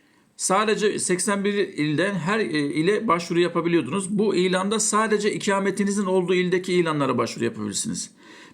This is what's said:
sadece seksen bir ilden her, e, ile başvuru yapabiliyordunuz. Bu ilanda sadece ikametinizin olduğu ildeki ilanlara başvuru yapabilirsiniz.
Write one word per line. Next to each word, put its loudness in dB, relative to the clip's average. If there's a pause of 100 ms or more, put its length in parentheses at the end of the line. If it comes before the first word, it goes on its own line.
(360)
sadece 0
seksen -2
bir 0
ilden 0
her, -2
e, 0
ile 0
başvuru 0
yapabiliyordunuz. 0
Bu 2
ilanda 0
sadece 0
ikametinizin 0
olduğu 2
ildeki 0
ilanlara 2
başvuru -2
yapabilirsiniz. -4 (440)